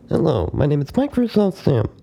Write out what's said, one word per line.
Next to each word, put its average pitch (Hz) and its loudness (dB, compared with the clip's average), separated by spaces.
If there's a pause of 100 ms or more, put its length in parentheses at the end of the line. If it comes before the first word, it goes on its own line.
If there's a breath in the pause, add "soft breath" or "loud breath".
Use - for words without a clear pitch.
(100)
Hello, 135 0
my 120 0
name 147 0
is 139 -4
Microsoft 233 0
Sam. 113 0 (160)